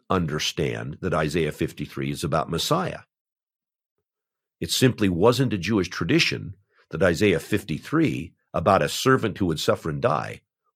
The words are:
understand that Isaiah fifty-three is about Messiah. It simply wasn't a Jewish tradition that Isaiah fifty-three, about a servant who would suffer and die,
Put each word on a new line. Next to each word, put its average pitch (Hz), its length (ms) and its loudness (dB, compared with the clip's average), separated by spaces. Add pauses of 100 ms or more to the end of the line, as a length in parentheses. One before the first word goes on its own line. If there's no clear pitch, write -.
understand 76 920 -2
that 87 120 -2
Isaiah 78 380 0
fifty-three 71 600 -6
is 69 120 -6
about 78 260 -2
Messiah. 147 500 -2 (1600)
It 85 120 -6
simply 107 380 4
wasn't 110 440 4
a 104 40 -2
Jewish 90 320 0
tradition 85 640 -2 (360)
that 80 120 0
Isaiah 87 360 4
fifty-three, 82 920 -2 (200)
about 87 280 4
a 73 80 2
servant 113 480 2
who 92 100 0
would 80 120 -2
suffer 104 300 0
and 71 120 -4
die, 55 400 -2 (340)